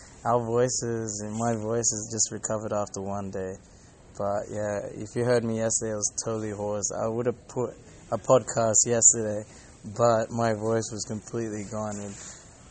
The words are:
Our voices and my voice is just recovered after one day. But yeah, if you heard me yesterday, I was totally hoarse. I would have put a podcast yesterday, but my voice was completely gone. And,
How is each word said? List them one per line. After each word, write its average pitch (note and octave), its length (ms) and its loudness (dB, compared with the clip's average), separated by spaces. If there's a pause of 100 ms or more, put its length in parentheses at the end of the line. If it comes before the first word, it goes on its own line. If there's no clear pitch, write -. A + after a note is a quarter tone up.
(260)
Our A#2+ 160 4
voices A2+ 800 0
and G#2+ 140 -6
my A#2 180 0
voice A2+ 380 0
is G#2+ 180 -6
just A2 220 -2
recovered G#2+ 400 -4
after G2+ 300 -2
one G2 280 -4
day. F#2+ 260 -6 (600)
But G2+ 340 -2
yeah, G#2 300 -2 (140)
if G#2+ 200 -10
you A#2+ 80 0
heard A#2+ 220 4
me A2+ 140 -2
yesterday, A2+ 340 0
I G#2+ 40 -2
was G#2 160 -2 (120)
totally A2 260 -2
hoarse. G#2 420 -4
I A2+ 160 -2
would A#2 180 -2
have - 220 -4
put B2 260 -4 (360)
a A#2 60 0
podcast A2+ 720 4
yesterday, A2+ 580 4 (400)
but A2+ 460 6
my A#2 240 2
voice A2 360 0
was G#2 160 -6
completely G#2+ 580 -6
gone. G#2+ 320 -4
And, G2+ 180 -8 (560)